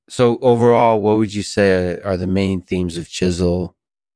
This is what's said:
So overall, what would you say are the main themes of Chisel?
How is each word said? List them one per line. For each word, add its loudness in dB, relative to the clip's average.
So 0
overall, 4
what 0
would 0
you -6
say 0
are -4
the -4
main 0
themes -4
of -10
Chisel? -2